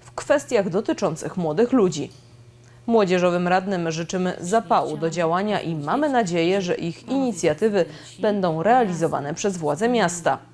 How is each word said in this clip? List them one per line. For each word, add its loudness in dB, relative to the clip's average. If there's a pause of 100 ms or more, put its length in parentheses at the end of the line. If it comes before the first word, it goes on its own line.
w -20
kwestiach 0
dotyczących -2
młodych 2
ludzi. 2 (760)
Młodzieżowym 2
radnym 0
życzymy -4
zapału 0
do -2
działania 0
i -4
mamy -2
nadzieję, 0
że -2
ich -8
inicjatywy 0 (340)
będą 0
realizowane 2
przez -2
władze -2
miasta. 0 (160)